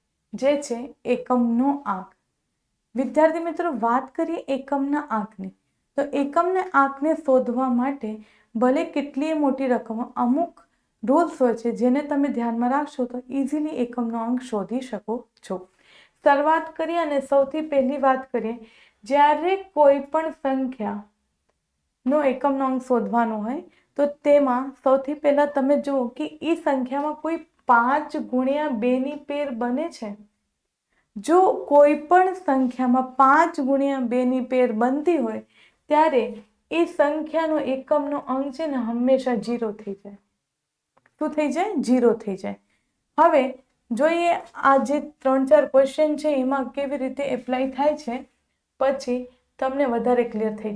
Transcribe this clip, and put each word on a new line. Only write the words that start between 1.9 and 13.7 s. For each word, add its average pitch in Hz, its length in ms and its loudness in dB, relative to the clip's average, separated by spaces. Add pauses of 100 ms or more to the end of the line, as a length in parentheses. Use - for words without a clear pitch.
વિદ્યાર્થી 311 520 2
મિત્રો, 339 320 -4
વાત 240 400 0
કરીએ 330 240 -4 (140)
એકમના 285 520 -2
આંકની, 202 400 -6 (480)
તો 277 80 0 (160)
એકમના 370 460 0 (160)
આંકને 285 420 -2
શોધવા 254 460 2 (100)
માટે 254 320 -4 (420)
ભલે 262 300 0
કેટલીય 302 580 -4
મોટી 262 300 0
રકમ, 226 320 -4 (100)
અમુક 269 460 -2 (420)
રૂલ્સ 302 360 2
હોય 233 160 2
છે 233 240 -4
જેને 247 220 2
તમે 285 340 -2
ધ્યાનમાં 233 380 -2
રાખશો 285 360 -4
તો 247 80 -10 (220)
ઇઝીલી 302 420 -4